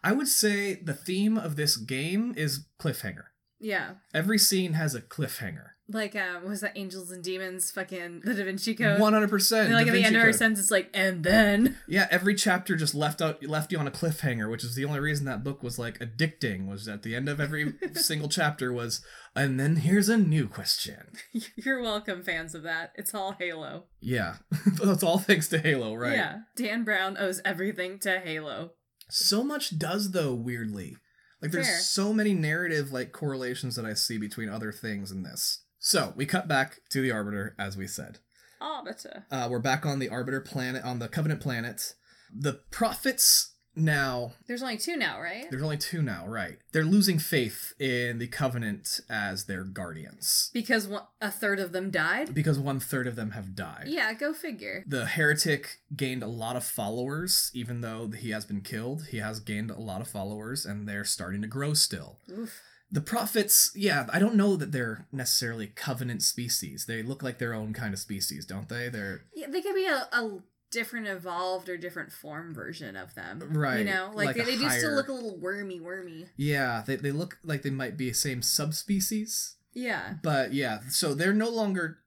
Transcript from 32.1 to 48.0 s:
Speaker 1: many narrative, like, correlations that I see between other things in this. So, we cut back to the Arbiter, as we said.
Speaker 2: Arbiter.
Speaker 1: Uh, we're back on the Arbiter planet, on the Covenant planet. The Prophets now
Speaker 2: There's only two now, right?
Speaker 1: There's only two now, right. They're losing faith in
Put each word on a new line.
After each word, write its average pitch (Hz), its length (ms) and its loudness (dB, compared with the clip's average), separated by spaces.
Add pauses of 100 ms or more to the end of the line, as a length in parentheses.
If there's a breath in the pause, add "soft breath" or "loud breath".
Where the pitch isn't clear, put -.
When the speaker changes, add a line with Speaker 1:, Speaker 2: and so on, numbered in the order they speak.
Speaker 1:
many 208 220 4
narrative, 156 580 2
like, 127 200 -4
correlations 127 640 -4
that 117 100 -4
I 107 80 -4
see 110 240 0
between 107 300 -4
other 107 240 -4
things 101 400 -6
in 95 100 -6
this. - 400 -4 (160)
So, - 380 2
we 139 100 0
cut 175 220 0
back 135 320 2 (100)
to 139 100 0
the 131 120 2
Arbiter, 104 480 -4
as 98 160 -4
we 95 100 -6
said. - 320 -10 (420 soft breath)
Speaker 2:
Arbiter. - 720 -10
Speaker 1:
Uh, 127 200 -2
we're 123 100 0
back 135 260 2
on 139 120 0
the 127 100 -2
Arbiter 123 320 -2
planet, 127 440 -4
on 123 140 -4
the 117 100 -4
Covenant 156 320 0
planet. 120 540 -4 (400 soft breath)
The 135 200 0 (160)
Prophets - 840 4 (260)
now 135 540 2 (160)
Speaker 2:
There's 240 140 -4
only 233 160 -4
two 339 180 -2
now, 147 240 -2
right? 196 300 -8
Speaker 1:
There's 131 120 -4
only 151 140 0
two 160 260 -2
now, 92 240 -2
right. 101 300 -6 (160)
They're 160 120 4
losing 185 340 6
faith - 600 0
in 123 400 0